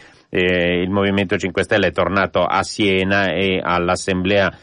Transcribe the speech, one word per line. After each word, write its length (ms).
eh, 540
il 80
Movimento 480
Cinque 240
Stelle 240
è 60
tornato 520
a 200
Siena 680
e 300
all'assemblea 920